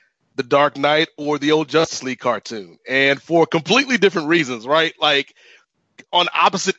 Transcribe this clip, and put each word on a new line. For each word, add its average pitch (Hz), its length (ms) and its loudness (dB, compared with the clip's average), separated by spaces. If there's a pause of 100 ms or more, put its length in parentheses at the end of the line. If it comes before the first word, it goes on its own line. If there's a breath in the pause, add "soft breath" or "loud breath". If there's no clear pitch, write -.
(340 soft breath)
The 131 80 -6
Dark 143 340 0
Knight 151 400 2
or 147 220 -4
the 147 140 0
old 156 160 0
Justice 156 340 -2
League 127 160 -8
cartoon, 104 580 -6 (100)
and 135 340 0
for 165 240 2
completely 233 520 0
different 175 300 0
reasons, 127 400 -2
right? 160 320 2
Like, 147 340 0 (760 soft breath)
on 175 220 0
opposite 185 460 0